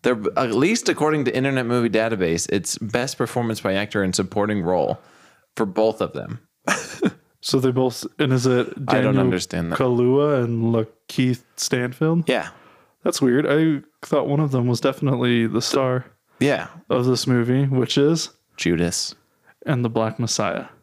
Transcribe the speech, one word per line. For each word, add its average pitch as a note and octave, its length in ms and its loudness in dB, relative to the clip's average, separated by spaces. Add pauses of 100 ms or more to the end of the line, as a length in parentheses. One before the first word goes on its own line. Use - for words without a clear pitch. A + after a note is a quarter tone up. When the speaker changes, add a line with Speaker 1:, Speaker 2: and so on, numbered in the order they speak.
Speaker 1:
They're, B2 180 2 (160)
at A#2+ 160 0
least F3 340 2
according D3+ 380 0
to A#2 100 0
Internet C3 300 0
Movie A#2+ 240 2
Database, G2 640 0
it's - 260 -2
best A#2+ 400 -4
performance A#2 440 -4
by F#2+ 120 0
actor G2+ 300 -2
and F#2 120 0
supporting G#2 460 -2
role E2+ 380 0 (560)
for A2+ 100 0
both A2 360 0
of E2 120 -4
them. D2 260 -10 (280)
<laughs> - 100 0 (640)
Speaker 2:
So - 200 -2
they C3 100 2
both, B2+ 340 -2 (140)
and C#3 140 2
is B2+ 120 2
it B2 220 2 (220)
Speaker 1:
I - 60 4
don't A2+ 80 2 (120)
Speaker 2:
Daniel G2 60 4
Speaker 1:
understand E2+ 500 -2
that. - 80 -4
Speaker 2:
Kaluuya B2+ 640 2
and A#2 320 0
Lakeith A#2+ 640 -2 (140)
Stanfield? D#3 720 -2
Speaker 1:
Yeah. A2+ 220 0 (560)
Speaker 2:
That's - 160 0
weird. C3+ 260 4
I D3+ 340 2 (240)
thought C#3+ 220 0
one C#3+ 140 2
of D3 100 0
them B2 160 0
was A#2+ 140 0
definitely B2 680 0
the A2+ 140 -2
star B2+ 440 0 (360)
Speaker 1:
Yeah. C3 260 0 (220)
Speaker 2:
of B2 160 0
this B2+ 220 0
movie, B2 360 2
which C3 340 0
is D3+ 340 2 (260)
Speaker 1:
Judas. E2+ 580 -2 (500)
Speaker 2:
and B2 200 0
the A2+ 40 0
Black A2 300 -2
Messiah. G#2+ 460 -2 (180)